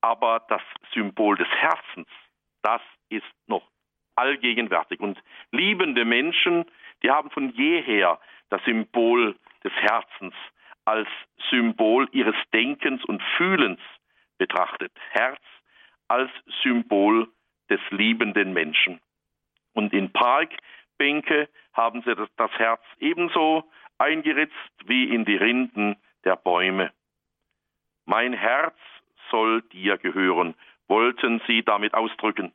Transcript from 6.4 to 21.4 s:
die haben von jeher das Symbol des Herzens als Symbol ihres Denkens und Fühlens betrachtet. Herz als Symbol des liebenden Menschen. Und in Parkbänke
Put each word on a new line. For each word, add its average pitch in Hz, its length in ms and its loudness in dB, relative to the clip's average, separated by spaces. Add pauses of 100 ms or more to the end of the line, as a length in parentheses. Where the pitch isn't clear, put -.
die 131 80 2
haben 147 180 0
von 135 240 -4
jeher 113 680 2 (300)
das 98 160 -2
Symbol 117 680 2 (280)
des 98 100 -6
Herzens 98 600 -4 (500)
als 110 240 0 (420)
Symbol 117 600 2
ihres 113 240 0 (160)
Denkens 131 540 -2
und 101 160 -6 (160)
Fühlens 165 420 2 (580)
betrachtet. 90 540 -2 (200)
Herz 127 280 -2 (680)
als 131 240 0 (320)
Symbol 113 680 2 (400)
des 101 100 2 (120)
liebenden 104 640 0
Menschen. 82 460 -2 (760)
Und 104 200 -2
in 95 180 0
Parkbänke 147 1400 -2 (260)